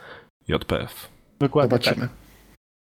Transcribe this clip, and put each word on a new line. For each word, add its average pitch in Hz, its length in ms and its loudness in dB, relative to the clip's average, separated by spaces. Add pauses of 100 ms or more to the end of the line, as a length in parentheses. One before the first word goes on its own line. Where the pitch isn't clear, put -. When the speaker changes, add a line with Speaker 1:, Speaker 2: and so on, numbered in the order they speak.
(480)
Speaker 1:
J 78 180 -2
P 80 160 -2
F. - 280 -14 (300)
Speaker 2:
Dokładnie 139 380 4
Speaker 3:
Zobaczymy. - 300 0
Speaker 2:
tak. - 100 -14 (760)